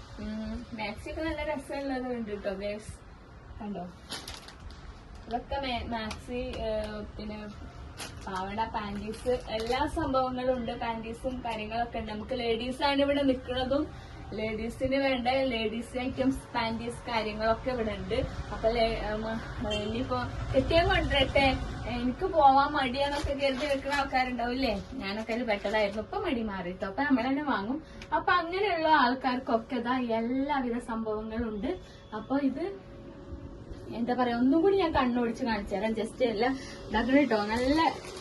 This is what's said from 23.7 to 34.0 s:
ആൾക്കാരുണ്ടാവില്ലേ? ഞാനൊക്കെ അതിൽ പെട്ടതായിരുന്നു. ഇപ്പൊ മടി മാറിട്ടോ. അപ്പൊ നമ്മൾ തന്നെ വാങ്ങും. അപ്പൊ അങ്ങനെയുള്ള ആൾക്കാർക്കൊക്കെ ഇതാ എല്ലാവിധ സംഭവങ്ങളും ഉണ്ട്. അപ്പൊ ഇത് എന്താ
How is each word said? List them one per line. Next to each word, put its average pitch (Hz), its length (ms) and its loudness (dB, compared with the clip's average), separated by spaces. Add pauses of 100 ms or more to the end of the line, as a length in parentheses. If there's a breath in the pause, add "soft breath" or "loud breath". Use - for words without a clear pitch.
ആൾക്കാരുണ്ടാവില്ലേ? 247 1000 0
ഞാനൊക്കെ 208 400 -4
അതിൽ 240 120 0
പെട്ടതായിരുന്നു. 208 580 2
ഇപ്പൊ 359 160 -4
മടി 294 240 0
മാറിട്ടോ. 190 440 -4
അപ്പൊ 196 160 -2
നമ്മൾ 269 200 4
തന്നെ 277 200 0
വാങ്ങും. 247 400 -2 (320 loud breath)
അപ്പൊ 330 180 4
അങ്ങനെയുള്ള 349 560 2
ആൾക്കാർക്കൊക്കെ 262 880 4
ഇതാ 240 220 0
എല്ലാവിധ 247 800 0
സംഭവങ്ങളും 220 720 -2
ഉണ്ട്. 214 300 -2 (360 loud breath)
അപ്പൊ 240 240 0
ഇത് 294 500 -2 (1080)
എന്താ 233 200 0